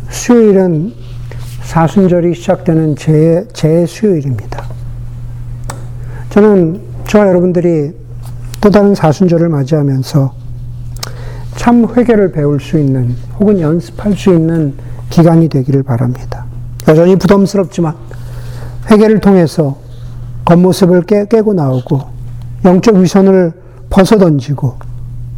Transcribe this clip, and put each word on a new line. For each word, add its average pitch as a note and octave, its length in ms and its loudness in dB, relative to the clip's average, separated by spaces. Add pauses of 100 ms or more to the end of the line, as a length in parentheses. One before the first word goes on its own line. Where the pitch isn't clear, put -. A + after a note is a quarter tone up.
(100)
수요일은 F#3+ 840 2 (680)
사순절이 F3 720 2
시작되는 D#3+ 600 0
제, E3 560 2
제 E3 340 0
수요일입니다. C#3+ 760 -4 (1700)
저는 G3+ 500 2 (260)
저와 G#3 220 4
여러분들이 F3 640 2 (680)
또 G#3 100 4
다른 G3+ 240 4
사순절을 E3+ 540 2
맞이하면서 C#3 840 0 (1200)
참 A#3 380 4
회개를 G#3+ 380 2
배울 D3 280 0
수 D#3+ 180 -2
있는 C3 360 0 (240)
혹은 G3+ 220 2
연습할 E3+ 540 -2
수 F#3 200 2
있는 D#3+ 400 0 (340)
기간이 E3 400 4
되기를 C3+ 340 0
바랍니다. B2 640 -4 (440)
여전히 E3+ 280 6
부담스럽지만 F#3+ 800 0 (960)
회개를 G#3+ 300 6
통해서 E3 580 2 (680)
겉모습을 F3+ 580 2
깨-, G#3 240 0
깨고 G#3+ 280 2
나오고 C3+ 480 -2 (600)
영적 F#3+ 320 4
위선을 F#3 560 4 (360)
벗어던지고 D#3 880 2 (600)